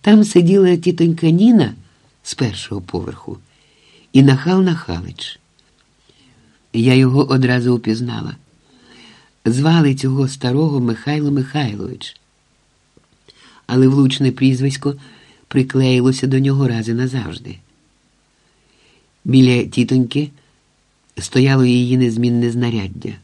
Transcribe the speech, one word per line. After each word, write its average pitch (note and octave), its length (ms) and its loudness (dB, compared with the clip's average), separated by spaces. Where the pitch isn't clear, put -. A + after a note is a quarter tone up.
Там G#3+ 220 6
сиділа F3+ 540 4
тітонька E3+ 520 0
Ніна F#3 460 4
з - 100 -14
першого G2+ 480 -8
поверху - 560 -12
і C3+ 100 8
Нахал C#3+ 380 2
Нахалич. E3 800 -6
Я A#2+ 200 4
його C3 360 2
одразу B2 460 0
упізнала. A2+ 600 -6
Звали C#3+ 460 2
цього C3+ 320 -2
старого C#3 520 -2
Михайло C#3+ 520 -4
Михайлович, C3 840 -6
але C3 220 2
влучне C3+ 440 2
прізвисько C3+ 640 -2
приклеїлося C3 800 0
до C3 120 0
нього C3+ 280 0
раз A2+ 220 -4
і A#2 40 -2
назавжди. A#2 640 -8
Біля B2+ 380 4
тітоньки B2+ 680 -2
стояло C3 480 2
її B2 320 2
незмінне A#2+ 540 0
знаряддя. A2+ 640 -6